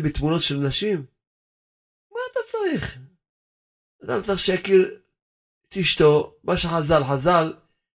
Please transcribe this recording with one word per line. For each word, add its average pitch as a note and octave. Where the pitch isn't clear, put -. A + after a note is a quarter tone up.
בתמונות D3+
של -
נשים? E3+
מה A4+
אתה -
צריך? F#4
אדם F#3+
צריך G3
שיכיר F#3
את -
אשתו, D3+
מה E3+
שחז"ל, E3
חז"ל D#3+